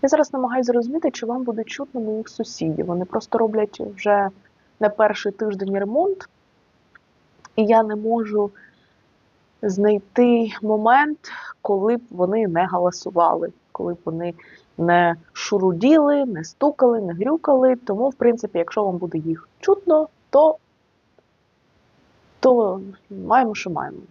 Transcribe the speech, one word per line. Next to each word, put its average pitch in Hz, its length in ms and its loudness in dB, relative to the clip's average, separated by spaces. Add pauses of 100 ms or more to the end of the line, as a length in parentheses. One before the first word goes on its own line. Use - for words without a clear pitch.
Я 277 80 2
зараз 302 240 2
намагаюся 254 380 -2
зрозуміти, 247 400 -2
чи - 140 -10
вам 247 180 -6
буде 226 200 -6
чутно 262 380 -10
моїх 220 280 -6
сусідів. 165 560 -6
Вони 180 200 -4
просто - 320 -6
роблять 214 440 -2 (140)
вже 202 340 0 (500)
не 214 100 2
перший 208 420 0
тиждень 196 480 -4
ремонт, 320 500 -2 (1300)
і 220 100 2
я 220 180 4
не 214 120 -4
можу 214 560 -2 (1080)
знайти 214 920 2 (100)
момент, 233 580 2 (420)
коли 208 360 0
б 233 120 -6
вони 190 380 0
не 175 180 0
галасували, 170 840 0 (200)
коли 175 220 -6
б 170 120 -10
вони 165 280 -6 (440)
не 170 380 4 (180)
шуруділи, 269 920 2
не 180 180 -6
стукали, 247 580 0
не 175 120 -4
грюкали. 262 640 2
Тому, 240 340 -2
в 262 40 -12
принципі, 233 440 0
якщо 170 260 -2
вам 185 140 -2
буде 170 200 -6
їх 160 320 -6 (100)
чутно, 339 480 2 (220)
то, 311 280 4 (1800)
то 220 420 2 (280)
маємо, 208 460 0
що - 140 -10
маємо. 143 280 -8 (140)